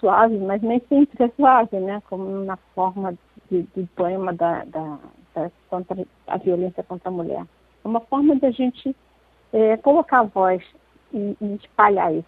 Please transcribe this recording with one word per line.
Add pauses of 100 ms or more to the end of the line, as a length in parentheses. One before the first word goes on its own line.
suave,
mas
nem
sempre
é
suave,
né?
Como
na (160)
forma (340)
de, (140)
de (100)
poema
da,
da, (340)
da, (200)
contra (220)
a
violência
contra
a
mulher. (400)
É
uma
forma
da
gente, (560)
é,
colocar
a
voz (540)
e,
e
espalhar
isso